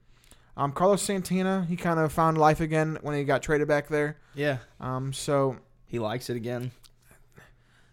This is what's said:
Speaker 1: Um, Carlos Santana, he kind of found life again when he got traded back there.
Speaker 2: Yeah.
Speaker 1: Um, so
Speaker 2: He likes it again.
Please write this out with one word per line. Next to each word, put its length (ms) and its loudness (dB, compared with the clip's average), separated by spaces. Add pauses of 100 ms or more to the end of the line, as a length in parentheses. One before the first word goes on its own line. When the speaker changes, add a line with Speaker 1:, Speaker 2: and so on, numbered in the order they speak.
(560)
Speaker 1:
Um, 160 -2
Carlos 280 4
Santana, 680 0
he 80 -2
kind 240 0
of 120 2
found 260 2
life 220 6
again 420 0
when 140 -4
he 60 0
got 180 0
traded 280 0
back 180 0
there. 320 -2 (160)
Speaker 2:
Yeah. 240 -2 (220)
Speaker 1:
Um, 320 -6
so 460 0 (320)
Speaker 2:
He 80 -4
likes 320 -4
it 60 -2
again. 340 -6 (1200)